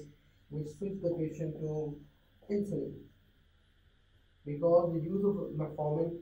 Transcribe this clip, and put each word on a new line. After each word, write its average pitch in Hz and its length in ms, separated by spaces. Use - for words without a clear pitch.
we 151 140
switch 190 380
the 170 160
patient 156 420
to 151 380
insulin 202 440
because 165 480
the 160 80
use 190 220
of 202 120
metformin 156 600